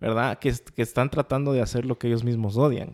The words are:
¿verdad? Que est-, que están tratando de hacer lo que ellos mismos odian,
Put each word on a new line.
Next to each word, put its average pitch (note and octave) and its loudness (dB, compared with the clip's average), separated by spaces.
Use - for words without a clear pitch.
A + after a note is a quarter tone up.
¿verdad? A2+ 0
Que C#3 0
est-, A#2+ -4
que - -4
están B2 0
tratando C#3 0
de B2 4
hacer A#2+ -2
lo B2 -2
que A#2+ -4
ellos A#2 2
mismos A2+ 0
odian, C#3+ 2